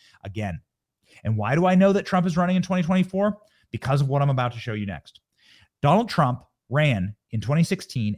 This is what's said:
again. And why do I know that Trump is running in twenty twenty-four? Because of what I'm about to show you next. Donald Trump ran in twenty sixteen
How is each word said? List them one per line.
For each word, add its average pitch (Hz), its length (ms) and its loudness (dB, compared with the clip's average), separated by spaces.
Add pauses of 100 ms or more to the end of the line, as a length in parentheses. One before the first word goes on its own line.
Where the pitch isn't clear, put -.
(240)
again. 98 360 -8 (640)
And 107 140 -2
why 107 160 -2
do 170 100 2
I 185 100 4
know 196 200 6
that 202 100 0
Trump 180 220 0
is 165 100 -2
running 180 200 2
in 180 60 2
twenty 185 200 -2
twenty-four? 185 560 0 (320)
Because 139 320 -2
of 135 60 0
what 143 120 0
I'm 143 80 2
about 123 240 0
to 117 60 -14
show 113 160 -8
you 107 100 -6
next. 92 360 -12 (600)
Donald 196 300 2
Trump 127 340 0 (240)
ran 113 460 0 (160)
in 110 100 -4
twenty 143 220 0
sixteen 120 560 -2